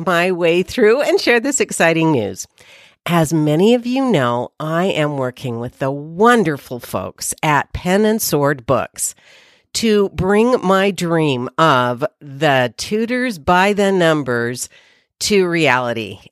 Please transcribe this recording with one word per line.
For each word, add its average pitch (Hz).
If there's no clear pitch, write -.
my 180
way 175
through 220
and 349
share 240
this 269
exciting 165
news. 104
As 165
many 156
of 240
you 262
know, 123
I 165
am 147
working 123
with 123
the 135
wonderful 160
folks -
at 147
Pen 196
and 214
Sword 143
Books -
to 208
bring 208
my 190
dream 156
of 127
the 135
Tudors 226
by 185
the 196
Numbers 127
to 196
reality. 123